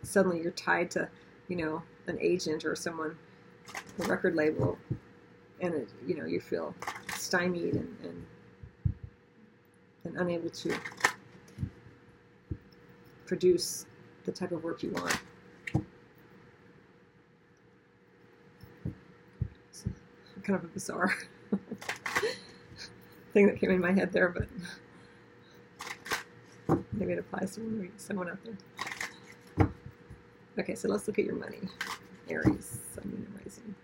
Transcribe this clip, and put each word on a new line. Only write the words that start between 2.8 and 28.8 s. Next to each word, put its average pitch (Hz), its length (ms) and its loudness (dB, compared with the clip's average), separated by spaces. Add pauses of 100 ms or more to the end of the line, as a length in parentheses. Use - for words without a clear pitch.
a - 40 0
record 185 280 4
label, 151 440 4 (840)
and 175 140 0
it, 120 140 -2 (180)
you 175 100 0
know, 151 80 -6
you 165 160 0
feel 151 340 -4 (420)
stymied 175 580 2
and, - 280 -4
and, - 240 -10 (1800)
and 165 120 -6
unable 175 340 0
to - 240 -4 (2500)
produce - 600 4 (380)
the 156 80 -2
type 175 200 -4
of 160 120 -4
work - 180 -4
you - 80 -2
want. - 280 0 (4000)
It's - 140 -16 (580)
kind 190 160 4
of 165 60 -2
a 165 40 -10
bizarre 190 460 0 (360)
<laughs> - 1800 -4
thing 202 140 10
that 202 140 6
came 185 100 4
in 185 100 6
my 180 120 4
head 180 200 4
there, 180 160 6
but - 200 0 (2500)
maybe 180 200 0
it 175 60 0
applies 190 360 -4
to 220 420 -4
someone 180 320 -4
out 180 160 -6
there. 226 140 -10 (2000)